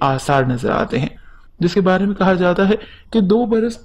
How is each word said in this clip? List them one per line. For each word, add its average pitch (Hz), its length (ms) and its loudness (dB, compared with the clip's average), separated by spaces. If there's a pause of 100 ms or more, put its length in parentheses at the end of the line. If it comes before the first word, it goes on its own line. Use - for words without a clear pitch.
आसार 135 460 0
नजर 123 220 -2
आते - 280 -2
हैं 120 120 -4 (500)
जिसके 175 220 0
बारे 185 240 2
में 202 80 -2
कहा 190 220 2
जाता 180 280 0
है 196 140 2 (340)
कि 226 100 2
दो 208 240 2
बरस 226 380 -2